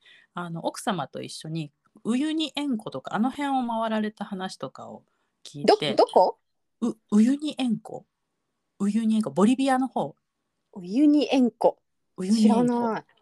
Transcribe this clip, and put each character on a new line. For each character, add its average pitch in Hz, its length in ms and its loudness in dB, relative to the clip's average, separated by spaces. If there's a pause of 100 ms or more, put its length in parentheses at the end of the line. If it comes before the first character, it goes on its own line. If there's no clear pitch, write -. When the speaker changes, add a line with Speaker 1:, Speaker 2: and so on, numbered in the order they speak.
(340)
Speaker 1:
あ 175 160 -10
の、 165 160 -8
奥 - 160 -8
様 170 280 -4
と - 120 -12
一 131 80 -12
緒 - 200 -14
に 160 220 -8 (340)
ウ 233 120 -2
ユ 302 140 -2
ニ 311 240 -4
塩 285 220 -4
湖 208 120 -14
と 135 120 -10
か、 - 140 -8
あ 180 40 -2
の 254 120 0
辺 285 180 -6
を 262 180 -2
回 226 220 -4
ら 220 120 -2
れ 214 100 -4
た 214 120 -12
話 185 320 -10
と - 160 -12
か 117 160 -18
を 107 160 -18 (400)
聞 - 180 -14
い 143 40 -4 (120)
て。 - 180 -2
Speaker 2:
ど、 - 100 4
ど - 60 0
こ？ 196 260 4 (440)
Speaker 1:
う-、 226 160 -4 (140)
ウ 208 100 6
ユ 254 140 4
ニ 294 220 -6
塩 247 200 0
湖？ - 280 -16 (720)
ウ 202 100 0
ユ 220 160 0
ニ 220 120 2
塩 214 40 2
湖、 - 100 -4
ボ 175 140 4
リ 254 100 6
ビ 269 140 0
ア 262 80 4
の 262 100 0
方。 160 280 -4 (600)
Speaker 2:
ウ 180 100 -14
ユ 220 200 2
ニ 294 260 4
塩 254 200 4
湖。 - 260 0 (400)
Speaker 1:
ウ 185 80 -6
ユ 185 60 0
ニ 220 140 4
塩 208 60 8
湖。 226 140 4
Speaker 2:
知 247 60 2
ら 240 100 0 (100)
な 208 80 -4
い。 - 60 -14 (160)